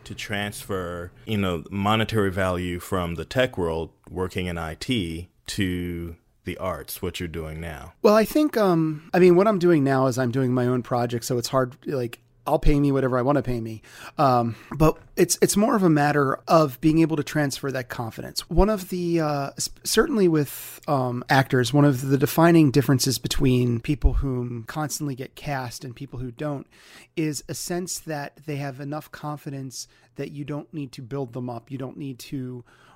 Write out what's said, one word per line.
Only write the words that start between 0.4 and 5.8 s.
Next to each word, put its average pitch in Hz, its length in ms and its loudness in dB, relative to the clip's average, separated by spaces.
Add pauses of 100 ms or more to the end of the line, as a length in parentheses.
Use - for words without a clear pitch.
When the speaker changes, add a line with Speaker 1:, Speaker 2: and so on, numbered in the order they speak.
Speaker 1:
you 110 120 -2
know, 90 340 -2
monetary 104 600 0
value 90 480 -2
from 87 360 -4
the 80 100 -8
tech 127 320 -2
world, 82 320 -4 (200)
working 92 380 -6
in 87 100 -6
I 80 180 -8
T, 87 540 -4 (180)
to 87 680 -4 (300)